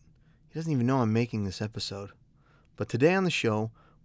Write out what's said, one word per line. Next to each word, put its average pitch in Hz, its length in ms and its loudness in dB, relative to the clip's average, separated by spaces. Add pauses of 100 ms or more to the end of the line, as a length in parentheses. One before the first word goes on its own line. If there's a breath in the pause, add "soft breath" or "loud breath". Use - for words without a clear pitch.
(500 soft breath)
He 151 100 -12
doesn't 165 120 -4
even 123 140 2
know 131 120 2
I'm 113 140 2
making 113 340 0
this 95 180 -6
episode. 101 480 -8 (640 soft breath)
But - 140 -6
today 151 260 4
on 190 80 2
the 175 80 0
show, 110 400 -2 (340 soft breath)